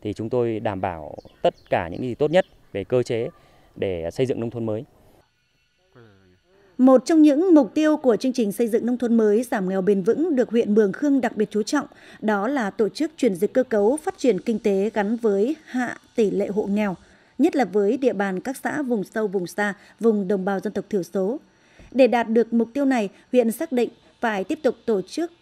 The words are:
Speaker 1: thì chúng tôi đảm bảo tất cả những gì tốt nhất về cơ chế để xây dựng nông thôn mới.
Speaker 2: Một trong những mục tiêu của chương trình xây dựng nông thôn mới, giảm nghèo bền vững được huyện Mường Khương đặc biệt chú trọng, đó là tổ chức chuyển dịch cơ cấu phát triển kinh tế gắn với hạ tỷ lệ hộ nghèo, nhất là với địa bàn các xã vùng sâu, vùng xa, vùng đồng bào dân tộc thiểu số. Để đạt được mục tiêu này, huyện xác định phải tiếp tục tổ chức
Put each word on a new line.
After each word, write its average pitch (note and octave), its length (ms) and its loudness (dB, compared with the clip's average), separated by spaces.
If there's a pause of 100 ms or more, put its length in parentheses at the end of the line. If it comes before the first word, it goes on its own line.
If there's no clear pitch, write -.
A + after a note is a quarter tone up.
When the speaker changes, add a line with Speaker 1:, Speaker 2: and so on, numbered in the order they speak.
Speaker 1:
thì G#2+ 120 -6
chúng A2 160 -8
tôi A#2 300 -2
đảm G#2 220 -6
bảo E2 340 -8 (260)
tất - 140 0 (140)
cả G2+ 180 -2
những F2 140 -10
gì B2 140 -6
tốt D3 160 -2
nhất E3+ 140 2 (280)
về G2+ 100 -6
cơ B2 200 0
chế A#2+ 260 -4 (460)
để F2 360 -6
xây C3+ 140 -2
dựng A#2+ 140 -4
nông A#2 100 -6
thôn A#2 160 -8
mới. A2 180 -4 (1900)
Speaker 2:
Một C4 280 6
trong D#4+ 160 4
những D4+ 320 6
mục C4+ 200 6
tiêu D4+ 240 2
của B3+ 180 2
chương B3+ 180 -2
trình G#3 180 -2
xây A#3+ 160 -2
dựng A3 180 -2
nông A#3+ 120 -2
thôn A#3 180 0
mới, A3 280 4
giảm G#3 260 -4
nghèo F#3+ 120 -2
bền G3 200 2
vững C#4 340 0
được A#3 140 0
huyện G#3+ 240 0
Mường G#3 180 4
Khương C#4 300 0
đặc A3 160 -6
biệt G#3 140 -2
chú G#3+ 120 -2
trọng, C#4 220 -2 (360)
đó G#3 260 -2
là B3+ 220 -2
tổ G3 200 0
chức D#4+ 280 -6
chuyển A3 180 0
dịch G3 180 -2
cơ B3+ 100 2
cấu A3 340 2
phát - 200 -8
triển G#3 220 2
kinh A3 200 -4
tế G3+ 340 0
gắn G#3+ 220 -2
với A3+ 400 0 (100)
hạ B3 320 -6 (180)
tỷ G#3 160 2
lệ F#3+ 160 -2
hộ G3+ 160 -4
nghèo, G3+ 320 -2 (420)
nhất E4 180 2
là C4 100 2
với G3+ 320 0
địa B3+ 160 0
bàn G3 260 -2
các C4 240 -10
xã C#4 180 -4
vùng A#3+ 220 -2
sâu, A3 240 -4
vùng F3+ 200 -4
xa, G#3 260 -4 (260)
vùng G#3 280 2
đồng G3 180 0
bào G3 140 -2
dân G3 140 -8
tộc F#3+ 160 -6
thiểu F#3+ 140 -2
số. G3 360 -4 (520)
Để B3+ 160 6
đạt A3+ 220 0
được A3+ 240 2
mục A3+ 200 2
tiêu C#4+ 120 0
này, A#3+ 240 0 (220)
huyện A#3+ 200 4
xác D#4+ 200 -8
định A#3+ 180 0 (300)
phải G#3+ 240 -2
tiếp D4+ 200 -6
tục A#3 120 0 (100)
tổ G#3 160 0
chức D#4+ 300 -8 (100)